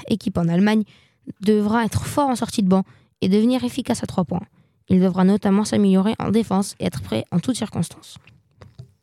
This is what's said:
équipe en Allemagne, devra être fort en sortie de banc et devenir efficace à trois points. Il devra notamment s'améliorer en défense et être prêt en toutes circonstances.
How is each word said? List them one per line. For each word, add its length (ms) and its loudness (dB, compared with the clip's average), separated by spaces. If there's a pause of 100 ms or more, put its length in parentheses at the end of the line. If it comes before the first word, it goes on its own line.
équipe 300 -2
en 100 0
Allemagne, 340 2 (600)
devra 420 2
être 220 -4
fort 240 0
en 60 0
sortie 260 -4
de 60 2
banc 160 2 (360)
et 80 -2
devenir 340 2
efficace 400 -4
à 40 -8
trois 180 -2
points. 180 -6 (460)
Il 120 4
devra 240 2
notamment 400 2
s'améliorer 560 2
en 100 -4
défense 480 0
et 60 -6
être 180 -4
prêt 300 -4
en 80 0
toutes 160 -4
circonstances. 640 -8 (840)